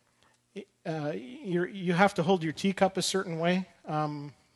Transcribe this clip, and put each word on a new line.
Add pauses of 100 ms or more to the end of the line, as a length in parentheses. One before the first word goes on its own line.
(840)
uh,
you're,
you
have
to
hold
your
teacup
a
certain
way. (220)
Um, (220)